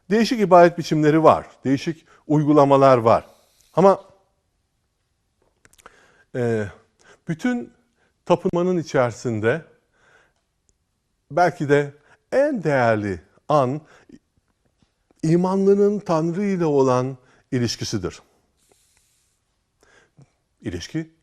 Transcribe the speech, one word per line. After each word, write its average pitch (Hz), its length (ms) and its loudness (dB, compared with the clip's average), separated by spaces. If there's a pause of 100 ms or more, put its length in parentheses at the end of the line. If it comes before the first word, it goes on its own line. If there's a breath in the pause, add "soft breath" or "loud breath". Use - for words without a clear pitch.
(100)
değişik 226 300 -2
ibadet 175 380 6
biçimleri 151 460 0
var, 85 220 4 (180)
değişik 143 420 -4 (200 soft breath)
uygulamalar 139 720 4
var. 113 280 2 (480)
Ama, 185 300 2 (2250 soft breath)
e, 117 280 -2 (640 soft breath)
bütün 240 440 -6 (520)
tapınmanın 180 540 -2
içerisinde 123 880 -4 (1700 soft breath)
belki 160 380 -2
de 143 260 0 (380 soft breath)
en 262 320 -2
değerli 110 560 0 (280)
an 143 320 0 (1400 soft breath)
imanlının 196 760 0
Tanrı 170 460 -4
ile 185 200 -4
olan 135 520 0 (360 soft breath)
ilişkisidir. 110 680 -6 (2500 soft breath)
İlişki, 156 500 -12 (120)